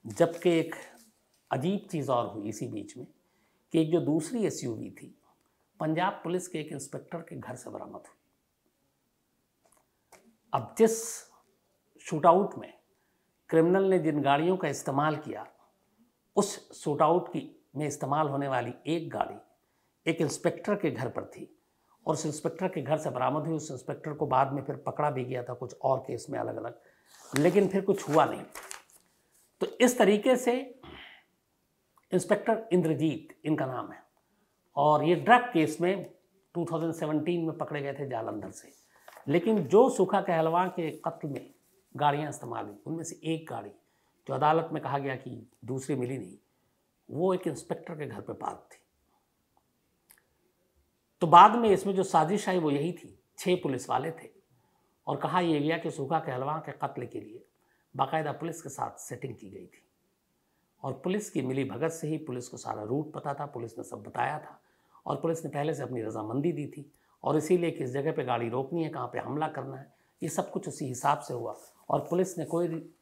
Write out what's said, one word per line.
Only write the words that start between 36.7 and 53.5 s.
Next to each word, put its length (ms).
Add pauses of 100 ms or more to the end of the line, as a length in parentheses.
सेवनटीन 500
में 140
पकड़े 240
गए 100
थे 160
जालंधर 420
से। 220 (560)
लेकिन 360
जो 260
सुखा 300
कहलवां 480
के 220 (140)
कत्ल 240
में 220 (440)
गाड़ियाँ 360
इस्तेमाल 360
हुई, 200
उनमें 180
से 200
एक 260
गाड़ी 200 (560)
जो 80
अदालत 380
में 100
कहा 160
गया 180
कि 300 (180)
दूसरी 320
मिली 220
नहीं, 180 (720)
वो 260
एक 120
इंस्पेक्टर 480
के 120
घर 140
पे 120
पार्क 400
थी। 60 (2500)
तो 40
बाद 300
में 120
इसमें 260
जो 80
साजिश 460
आई 100
वो 120
यही 220
थी, 260 (200)
छः 240